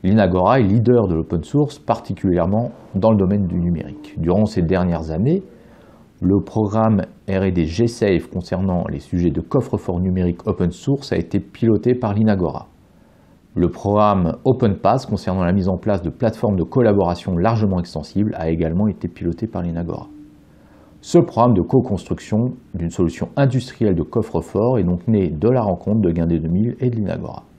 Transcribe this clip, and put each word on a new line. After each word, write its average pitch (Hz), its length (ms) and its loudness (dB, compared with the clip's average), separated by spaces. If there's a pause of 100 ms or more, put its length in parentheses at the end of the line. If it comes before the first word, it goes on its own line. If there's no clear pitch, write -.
Linagora 95 580 4
est 113 40 4
leader 117 440 4
de 87 60 0
l'open 82 280 -2
source, 143 360 -2
particulièrement 98 920 -2 (220)
dans 98 160 2
le 110 60 4
domaine 98 300 2
du 87 120 -4
numérique. - 600 -4
Durant 90 260 2
ces 107 160 -2
dernières 85 500 0
années, 123 320 0 (760)
le 95 200 4
programme 110 680 0 (200)
R 95 180 0
et 95 80 2
D 87 120 2
G 85 220 0
safe 101 420 0
concernant 90 600 -4
les 71 120 -6
sujets 87 300 0
de 80 100 -4
coffre-fort 95 580 -4
numérique 90 480 -2
open 92 240 0
source 139 420 -4
a 92 40 0
été 90 240 -2
piloté 113 540 0
par 117 180 -2
Linagora. 98 560 0 (880)
Le 85 160 2
programme 101 760 2
OpenPass 123 600 2
concernant 95 360 -4
la 90 120 2
mise 95 140 2
en 92 100 -2
place 98 240 -2
de 82 80 -4
plateformes 113 460 -2
de 85 80 0
collaboration 98 720 2
largement 101 440 0
extensibles 95 580 -4
a 82 120 -2
également 82 380 0
été 92 200 -6
piloté 85 380 -6
par - 160 -6
Linagora. 85 460 -8 (960)
Ce - 160 2
programme 120 360 4
de 90 80 2
co-construction 110 920 -2 (200)
d'une 82 160 -4
solution 82 460 -2
industrielle 120 580 0
de 80 80 -2
coffre-fort 113 760 -2
est 98 40 0
donc 87 240 -2
né 101 240 2
de 80 180 0
la 127 120 2
rencontre 104 400 -2
de 90 100 2
Guindé 82 300 0
deux 80 80 -6
mille 107 320 0
et 127 100 0
de 117 60 -6
Linagora. 87 480 -6 (140)